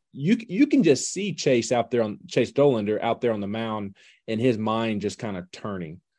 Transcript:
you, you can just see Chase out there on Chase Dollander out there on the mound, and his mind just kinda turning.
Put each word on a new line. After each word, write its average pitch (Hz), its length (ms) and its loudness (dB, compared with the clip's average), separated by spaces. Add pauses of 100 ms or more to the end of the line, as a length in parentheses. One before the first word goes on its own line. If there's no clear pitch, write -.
(120)
you, 151 260 0 (120)
you 247 180 4
can 277 160 4
just 147 300 2
see 190 200 -4
Chase 131 380 2
out 120 180 0
there 120 140 2
on 104 140 -4 (100)
Chase - 240 0
Dollander 110 500 2
out 113 200 -2
there 120 100 2
on 107 80 -2
the 98 80 -6
mound, 107 480 -6 (320)
and 110 140 -4
his 123 160 2
mind 110 420 -2
just 98 200 -6
kinda 92 340 -8
turning. 92 480 -10 (180)